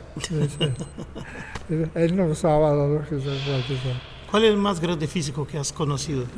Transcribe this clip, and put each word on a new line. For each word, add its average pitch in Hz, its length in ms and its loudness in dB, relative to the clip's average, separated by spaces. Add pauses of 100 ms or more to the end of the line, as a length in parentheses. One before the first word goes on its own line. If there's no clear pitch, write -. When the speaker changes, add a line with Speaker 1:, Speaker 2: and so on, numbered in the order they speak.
(160)
Speaker 1:
Dice. 147 580 0 (440)
<laughs> - 540 -10
Él, 160 240 0
él 170 200 4
no 190 120 4
usaba 151 480 4
la 147 100 4
lógica 147 460 0 (160)
cuántica. 131 420 -2 (400)
Speaker 2:
¿Cuál 214 140 4
es 220 80 8
el 208 60 4
más 202 220 2
grande 160 280 0
físico 143 400 -4
que 160 100 -6
has 139 160 -4
conocido? 139 520 -2 (120)